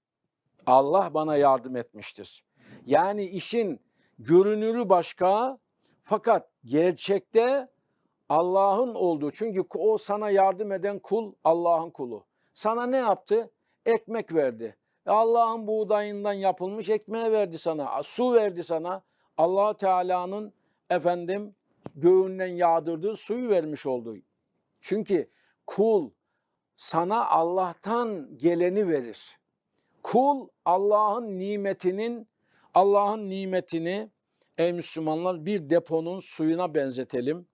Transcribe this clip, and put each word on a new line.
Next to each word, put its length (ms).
Allah 480
bana 220
yardım 400
etmiştir. 680
Yani 380
işin 560
görünürü 720
başka 720
fakat 460
gerçekte 1040
Allah'ın 680
olduğu. 360
Çünkü 340
o 200
sana 320
yardım 420
eden 260
kul 340
Allah'ın 460
kulu. 360
Sana 320
ne 100
yaptı? 540
Ekmek 480
verdi. 420
E, 40
Allah'ın 560
buğdayından 640
yapılmış 560
ekmeği 440
verdi 260
sana. 440
Su 320
verdi 280
sana. 400
Allah-u 400
Teala'nın 760
efendim 640
göğünden 520
yağdırdığı 720
suyu 320
vermiş 380
oldu. 300
Çünkü 500
kul 440
sana 520
Allah'tan 1080
geleni 520
verir. 500
Kul 460
Allah'ın 760
nimetinin, 880
Allah'ın 560
nimetini 800
ey 140
Müslümanlar 760
bir 240
deponun 500
suyuna 540
benzetelim. 800